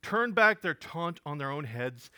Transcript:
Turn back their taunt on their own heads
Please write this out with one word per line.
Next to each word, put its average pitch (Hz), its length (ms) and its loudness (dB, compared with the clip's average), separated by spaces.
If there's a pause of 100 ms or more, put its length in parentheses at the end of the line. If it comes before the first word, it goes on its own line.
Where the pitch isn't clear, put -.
Turn 233 300 0
back 214 280 6
their 170 140 -2
taunt 170 500 -6
on 147 140 -6
their 139 120 -4
own 147 140 -4
heads 120 540 -6